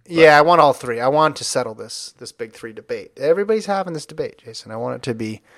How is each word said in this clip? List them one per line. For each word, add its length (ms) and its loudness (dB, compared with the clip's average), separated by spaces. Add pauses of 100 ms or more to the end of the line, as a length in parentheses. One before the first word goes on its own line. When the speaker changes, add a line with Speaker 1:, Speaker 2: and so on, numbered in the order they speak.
Speaker 1:
But 100 -20
Speaker 2:
Yeah, 240 8
I 40 8
want 200 6
all 120 6
three. 260 -8
I 80 -2
want 300 2
to 60 -10
settle 300 -6
this, 460 -16
this 120 -16
big 220 -12
three 200 -16
debate. 440 -12
Everybody's 480 0
having 280 -4
this 120 -10
debate, 380 -10
Jason. 280 -16
I 60 -10
want 200 -6
it 60 -16
to 120 -4
be 260 -8 (160)